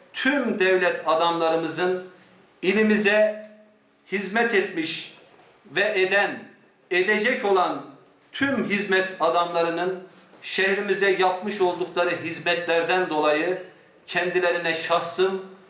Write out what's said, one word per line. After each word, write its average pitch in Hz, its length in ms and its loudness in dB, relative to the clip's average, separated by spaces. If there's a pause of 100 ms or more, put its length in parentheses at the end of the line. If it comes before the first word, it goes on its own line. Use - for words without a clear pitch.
(120)
tüm 254 460 0
devlet 180 480 2
adamlarımızın 165 1000 0 (580)
ilimize 214 880 2 (640)
hizmet 208 420 -2
etmiş - 640 -2 (520)
ve 185 300 0
eden, 185 380 0 (520)
edecek 208 540 0
olan 170 520 0 (360)
tüm 269 380 -2
hizmet 190 380 0 (120)
adamlarının 170 840 0 (380)
şehrimize 196 680 0
yapmış 185 500 0
oldukları 175 600 0
hizmetlerden 170 880 0
dolayı 156 520 0 (440)
kendilerine 175 680 0
şahsım 185 680 0 (260)